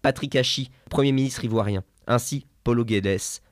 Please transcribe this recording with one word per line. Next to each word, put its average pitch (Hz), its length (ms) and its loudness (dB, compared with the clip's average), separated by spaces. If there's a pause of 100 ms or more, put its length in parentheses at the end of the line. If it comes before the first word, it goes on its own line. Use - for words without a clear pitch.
Patrick 135 340 -2
Hachi, 127 360 0 (180)
premier 143 220 2
ministre 135 320 0
ivoirien. 104 400 0 (240)
Ainsi, 123 380 0 (180)
Paulo 120 220 2
Guedes, 98 560 -2 (100)